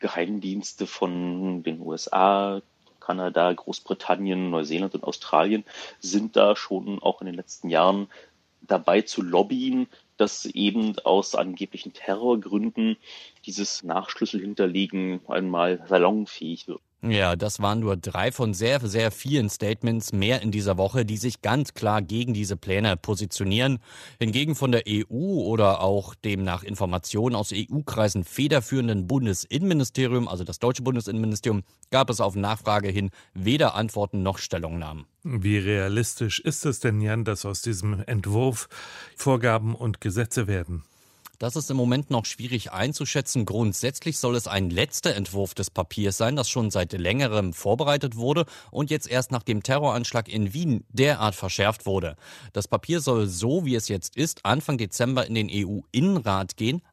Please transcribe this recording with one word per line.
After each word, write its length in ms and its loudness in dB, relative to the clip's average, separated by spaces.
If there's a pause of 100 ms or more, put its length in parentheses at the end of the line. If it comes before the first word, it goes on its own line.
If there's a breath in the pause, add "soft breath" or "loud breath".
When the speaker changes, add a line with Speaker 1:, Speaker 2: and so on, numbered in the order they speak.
Speaker 1:
Geheimdienste 880 -4
von 800 -4
den 160 -6
U 120 -8
S 200 -6
A, 480 4 (400)
Kanada, 520 2
Großbritannien, 1000 -2
Neuseeland 440 -2
und 80 -4
Australien, 640 2 (340 loud breath)
sind 380 -2
da 180 8
schon 460 -6
auch 200 0
in 60 -8
den 80 -8
letzten 360 -10
Jahren 360 4 (540 loud breath)
dabei 420 2
zu 200 -4
lobbyen, 640 2 (320 soft breath)
dass 260 0
eben 600 0
aus 320 4
angeblichen 560 -4
Terrorgründen 1040 0 (500 loud breath)
dieses 380 -6
Nachschlüssel 560 -4
hinterlegen 880 0
einmal 600 0
salonfähig 800 2
wird. 140 -10 (200)
Speaker 2:
Ja, 360 2
das 260 -4
waren 160 2
nur 180 0
drei 360 -2
von 220 0
sehr, 260 2
sehr 320 0
vielen 360 0
Statements 640 -2
mehr 300 2
in 80 0
dieser 280 0
Woche, 260 2
die 120 -4
sich 260 -4
ganz 320 0
klar 280 0
gegen 320 -2
diese 220 -2
Pläne 400 0
positionieren. 840 0 (400 loud breath)
Hingegen 380 0
von 160 2
der 160 2
E 200 0
U 360 -2
oder 360 4
auch 360 0
dem 260 -2
nach 220 -2
Informationen 720 -2
aus 160 -4
E-U-Kreisen 720 0
federführenden 840 0
Bundesinnenministerium, 1200 2
also 160 -6
das 160 -8
deutsche 240 2
Bundesinnenministerium, 800 0 (300 soft breath)
gab 180 4
es 100 -2
auf 140 0
Nachfrage 540 0
hin 220 0 (220 soft breath)
weder 440 2
Antworten 480 -2
noch 140 0
Stellungnahmen. 640 -6 (180)
Speaker 3:
Wie 360 0
realistisch 840 0
ist 260 -4
es 140 -2
denn, 200 2
Jan, 240 0
dass 220 -4
aus 160 -6
diesem 460 -2
Entwurf 600 0 (460 loud breath)
Vorgaben 640 2
und 240 -2
Gesetze 480 -2
werden? 340 -2 (580 loud breath)
Speaker 2:
Das 140 -2
ist 160 -4
im 60 0
Moment 340 2
noch 140 2
schwierig 480 -6
einzuschätzen. 720 -2
Grundsätzlich 720 -2
soll 160 0
es 140 -2
ein 220 2
letzter 440 0
Entwurf 400 -4
des 160 -4
Papiers 460 -2
sein, 180 2
das 160 0
schon 220 0
seit 220 0
längerem 580 2
vorbereitet 640 0
wurde 280 2 (280 loud breath)
und 180 -2
jetzt 180 -2
erst 220 0
nach 140 -2
dem 180 0
Terroranschlag 640 0
in 240 0
Wien 360 0
derart 480 2
verschärft 500 0
wurde. 300 -2 (380 loud breath)
Das 120 -2
Papier 320 0
soll 300 2
so, 360 0
wie 120 0
es 100 -2
jetzt 300 -6
ist, 280 -4
Anfang 340 2
Dezember 480 0
in 100 -2
den 120 0
E-U-Innenrat 1080 0
gehen. 260 -2 (100)